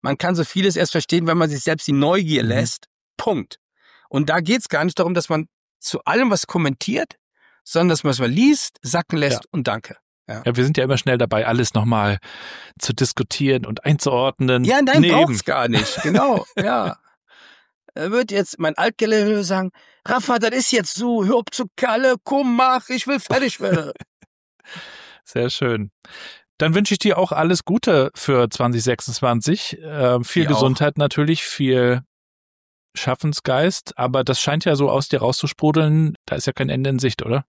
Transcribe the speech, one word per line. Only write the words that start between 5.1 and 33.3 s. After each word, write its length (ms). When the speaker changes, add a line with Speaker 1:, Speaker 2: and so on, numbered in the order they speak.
Speaker 1:
dass 140
man 180
zu 260
allem 260
was 160
kommentiert, 680
sondern 280
dass 140
man 60
es 80
mal 120
liest, 520
sacken 360
lässt 260
Speaker 2:
Ja. 80
Speaker 1:
und 160
danke. 280
Ja. 160
Speaker 2:
Ja, 120
wir 80
sind 120
ja 80
immer 140
schnell 200
dabei, 280
alles 280
nochmal 440
zu 140
diskutieren 760
und 180
einzuordnen. 800
Speaker 1:
Ja, 180
nein, 200
Speaker 2:
Nee, 100
Speaker 1:
braucht's 180
Speaker 2:
eben. 40
Speaker 1:
gar 240
nicht. 340
Genau, 480
Speaker 2:
<laughs> 60
Speaker 1:
ja. 420
Da 180
wird 180
jetzt 300
mein 180
Altgelehrter 680
sagen, 260
Rafa, 320
das 140
ist 200
jetzt 220
so, 300
hör 120
auf 160
zu 140
kalle, 480
komm, 320
mach, 320
ich 180
will 140
fertig 400
werden. 360
Speaker 2:
<laughs> 1300
Sehr 260
schön. 400
Dann 140
wünsche 180
ich 60
dir 180
auch 160
alles 320
Gute 500
für 360
zwanzig 320
sechsundzwanzig. 960
Äh, 440
viel 220
Speaker 1:
Dir 60
auch. 100
Speaker 2:
Gesundheit 380
natürlich, 440
viel 600
Schaffensgeist, 1000